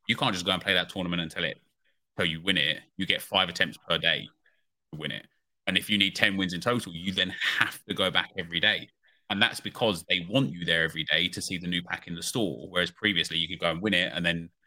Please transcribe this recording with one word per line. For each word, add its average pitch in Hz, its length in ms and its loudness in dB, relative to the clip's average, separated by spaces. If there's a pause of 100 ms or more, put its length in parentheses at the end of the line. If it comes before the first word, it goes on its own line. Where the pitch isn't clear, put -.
you 117 80 2
can't 123 180 0
just 87 120 -4
go 95 80 2
and 90 80 0
play 98 120 2
that 90 140 2
tournament 87 340 -4
until 82 220 -4
it, - 160 -2 (560)
until 87 160 2
you 80 100 -6
win 92 160 2
it. 73 220 2 (160)
You 95 100 -2
get - 160 0
five 95 280 2
attempts - 280 -2 (120)
per 85 80 4
day 80 320 0 (640)
to 76 60 -12
win 78 120 -6
it. - 160 -10 (380)
And 92 120 2
if - 120 -2
you 104 80 2
need 98 180 2
ten 98 220 2
wins 92 160 0
in 85 80 -4
total, 120 320 -2
you 90 180 -6
then 92 240 0 (240)
have - 300 0
to 101 40 -2
go 92 160 2
back 87 280 0
every 85 240 -4
day. 101 280 2 (400)
And 104 120 2
that's - 180 2
because 104 480 0
they 87 220 0
want 92 240 2
you 87 100 -8
there 82 220 2
every 78 180 -4
day 80 240 2
to - 140 -6
see 95 160 -6
the 87 100 -6
new 87 160 -2
pack 87 240 -8
in 85 80 -8
the 85 80 -10
store. 90 460 -2
Whereas 87 200 0
previously 85 480 0
you 82 120 -2
could 87 100 -8
go 85 100 2
and 82 120 -2
win 104 120 2
it 90 220 2
and 85 100 0
then 85 240 0 (180)